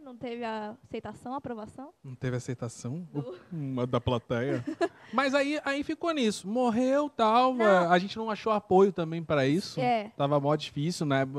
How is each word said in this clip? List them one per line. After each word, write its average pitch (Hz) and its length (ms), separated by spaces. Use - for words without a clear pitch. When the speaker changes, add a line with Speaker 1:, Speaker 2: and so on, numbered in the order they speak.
Speaker 1:
não 262 120
teve 240 280
a 220 400
aceitação, 220 500
a 269 40
aprovação. 247 520
Speaker 2:
Não 127 120
teve 127 220
aceitação? 127 720
Speaker 1:
Do 147 240
Speaker 2:
Uma 135 360
da 127 120
plateia. 123 680
Speaker 1:
<laughs> - 480
Speaker 2:
Mas 262 200
aí, 285 320
aí 277 180
ficou 320 280
nisso. 233 360
Morreu, 254 600
tal. 240 460
Speaker 1:
Não. 233 100
Speaker 2:
A, 185 280
a 180 60
gente 196 180
não 220 120
achou 220 240
apoio 196 400
também 165 300
pra 147 240
isso. 170 320
Speaker 1:
É. 233 380
Speaker 2:
Tava 143 220
mó 143 160
difícil, 156 500
né? 135 200